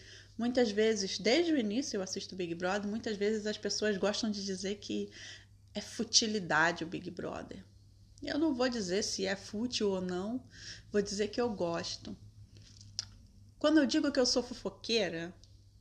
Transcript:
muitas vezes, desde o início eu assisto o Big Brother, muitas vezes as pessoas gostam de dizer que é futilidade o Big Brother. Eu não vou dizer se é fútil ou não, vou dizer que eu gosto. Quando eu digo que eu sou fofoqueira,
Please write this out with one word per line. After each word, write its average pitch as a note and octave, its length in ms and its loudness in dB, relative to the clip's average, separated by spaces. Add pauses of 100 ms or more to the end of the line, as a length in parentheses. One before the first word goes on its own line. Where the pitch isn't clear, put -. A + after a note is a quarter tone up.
(360)
muitas B3 360 2
vezes, G#3 480 2
desde D#4 340 4
o D4+ 40 4
início A3+ 400 0
eu F#3+ 40 -2
assisto F#3+ 320 -6
o F#3 40 -10
Big E3+ 180 -2
Brother, F#3+ 340 0
muitas A3 260 -2
vezes G#3 300 0
as G#3+ 140 -4
pessoas G#3 360 0
gostam G#3 360 0
de G3+ 120 -6
dizer G3 340 -4
que G#3 340 -4 (640)
é G#3 40 -6
futilidade F3 1040 2
o D#3+ 40 -4
Big F3 240 -8
Brother. - 520 -8 (600)
Eu C#4+ 160 -2
não D4+ 160 4
vou B3 120 2
dizer G#3 360 0
se - 240 -4
é F#3+ 80 0
fútil G#3+ 560 -2
ou F#3 100 0
não, F#3 420 -4 (480)
vou G#3 100 2
dizer G3+ 260 0
que G#3+ 120 -4
eu A#3+ 120 2
gosto. F3 640 -4 (1400)
Quando D4+ 180 6
eu C#4+ 80 8
digo D4 260 2
que C#4 80 2
eu B3 60 6
sou B3 160 2
fofoqueira, F#3 880 -2 (500)